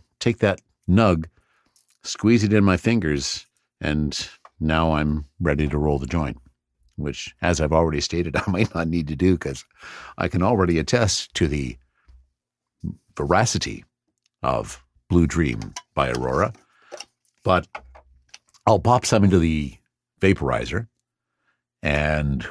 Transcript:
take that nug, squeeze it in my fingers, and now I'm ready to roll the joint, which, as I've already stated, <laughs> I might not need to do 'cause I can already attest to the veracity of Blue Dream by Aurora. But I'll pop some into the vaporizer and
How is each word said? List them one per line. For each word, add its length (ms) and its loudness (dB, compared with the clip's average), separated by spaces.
take 200 0
that 220 0
nug, 380 4
squeeze 420 2
it 80 2
in 120 4
my 120 4
fingers, 720 -2
and 480 -4
now 320 2
I'm 340 -2
ready 280 0
to 100 -4
roll 200 0
the 80 -8
joint, 320 -4
which, 460 -10
as 180 0
I've 120 -2
already 280 2
stated, 360 -4
<laughs> 100 -4
I 40 -2
might 240 0
not 140 -2
need 200 -2
to 80 -6
do 200 4
'cause 280 -8
I 120 -2
can 140 -2
already 360 2
attest 560 0
to 120 0
the 300 -4
veracity 680 0
of 400 -4
Blue 180 4
Dream 480 -4
by 160 -2
Aurora. 420 -2
But 220 0
I'll 140 6
pop 260 4
some 180 4
into 140 6
the 360 0
vaporizer 680 0
and 680 0